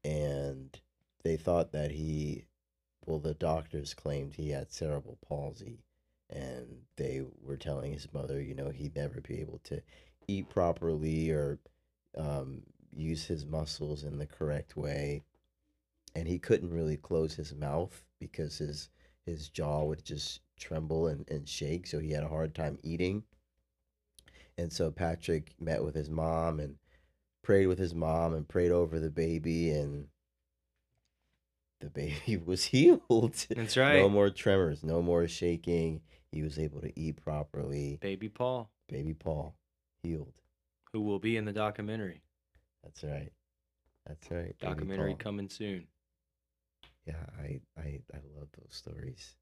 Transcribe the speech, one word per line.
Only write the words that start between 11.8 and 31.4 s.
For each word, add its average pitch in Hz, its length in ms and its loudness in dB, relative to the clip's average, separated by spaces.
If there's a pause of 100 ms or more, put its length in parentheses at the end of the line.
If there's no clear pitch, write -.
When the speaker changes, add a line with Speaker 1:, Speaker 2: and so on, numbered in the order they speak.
Speaker 1:
um, 69 460 -4 (340)
use 80 280 -4
his 78 200 -4
muscles 76 600 -4
in 73 140 -6
the 73 80 -4
correct 73 500 -4
way. 71 480 -4 (920)
And 82 140 -4
he 87 100 2
couldn't 90 340 4
really 80 240 0
close 80 380 0
his 78 220 -8
mouth 73 480 -2 (160)
because - 380 -6
his, 73 300 -8 (380)
his 76 220 -8
jaw 76 340 -2
would 76 220 -2
just - 340 -8 (180)
tremble 80 520 -2
and, 73 200 -4
and 73 200 -6
shake, 82 400 -4
so 78 100 -4
he 78 140 -2
had 76 100 -2
a 76 60 -4
hard 78 260 -2
time 76 300 -4
eating. 90 400 -2 (1300)
And 87 160 -2
so 80 200 2
Patrick 82 640 0
met 80 240 0
with 76 140 -2
his 76 120 -2
mom 80 520 0
and 71 160 -6 (680)
prayed 98 240 8
with 92 140 4
his 87 120 0
mom 82 420 2
and 78 120 -2
prayed 87 240 4
over 82 300 4
the 78 100 0
baby, 82 600 0
and 71 340 -2 (1700)